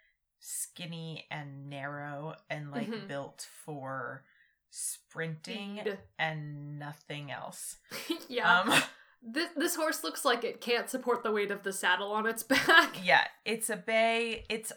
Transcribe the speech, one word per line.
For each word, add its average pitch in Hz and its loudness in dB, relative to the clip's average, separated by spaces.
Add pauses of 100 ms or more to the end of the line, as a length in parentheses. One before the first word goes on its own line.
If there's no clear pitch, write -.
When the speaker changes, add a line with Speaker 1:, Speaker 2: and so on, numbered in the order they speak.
(380)
Speaker 1:
skinny 165 -8
and 143 -10
narrow 143 -8 (160)
and, 151 -6
like, 196 -4
Speaker 2:
Mm-hmm. 214 -6
Speaker 1:
built - -8 (180)
for 131 -8 (460)
sprinting 185 -6
Speaker 2:
Speed. 208 -2 (200)
Speaker 1:
and 147 -4
nothing 147 -10
else. - -10 (260)
Speaker 2:
<laughs> - -6
Yeah. 185 6
Speaker 1:
Um, 202 2 (160)
<laughs> - -16 (300)
Speaker 2:
This, 277 -2
this 302 2
horse 311 0
looks 311 -4
like 240 4
it - -6
can't 240 2
support 254 0
the 220 0
weight 202 2
of 196 -4
the 190 -4
saddle 190 2
on 214 0
its - -2
<laughs> - -
back. 330 6
Speaker 1:
Yeah, 170 8 (200)
it's 226 -2
a 214 -2
bay. 226 2
It's, 220 -4